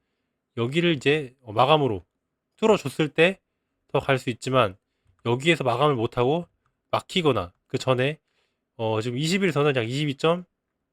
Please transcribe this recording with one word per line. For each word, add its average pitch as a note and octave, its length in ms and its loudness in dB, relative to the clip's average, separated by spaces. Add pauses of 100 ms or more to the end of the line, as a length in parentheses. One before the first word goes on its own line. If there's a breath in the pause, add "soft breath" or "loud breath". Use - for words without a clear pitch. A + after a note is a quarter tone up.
(560)
여기를 D#3 380 0
이제, C#3 480 -2
어, A2 100 -16
마감으로 B2 520 2 (520)
뚫어줬을 E3+ 540 0
때 F3+ 300 2 (520)
더 C#3 80 2
갈 C3 180 0
수 B2+ 120 -8
있지만, A#2+ 460 0 (480)
여기에서 C3+ 400 0
마감을 C3 300 2
못하고 B2 520 -2 (440)
막히거나 A2+ 640 -2 (140)
그 C3 120 -4
전에, C3 400 -2 (580)
어, A2 240 -2
지금 A#2+ 180 -6
이십일 F3 340 0
선은 C#3+ 240 2
약 A2+ 120 -2
이십이점오 D3+ 560 -2 (480)